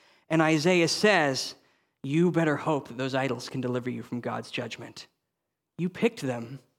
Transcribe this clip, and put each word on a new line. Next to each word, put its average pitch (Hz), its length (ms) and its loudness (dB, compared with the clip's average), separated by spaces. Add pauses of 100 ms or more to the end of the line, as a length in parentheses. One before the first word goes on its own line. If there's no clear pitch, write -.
(300)
And 160 120 4
Isaiah 160 480 4
says, 156 640 2 (480)
"You 165 280 2
better 156 260 2
hope 143 320 -2
that 117 80 -14
those 131 180 -2
idols 127 340 -2
can 131 120 -6
deliver 123 280 -4
you 117 140 -6
from 120 180 -8
God's 117 300 -8
judgment. - 560 -10 (680)
You 175 120 -2
picked 226 320 -2
them. 123 380 -6 (200)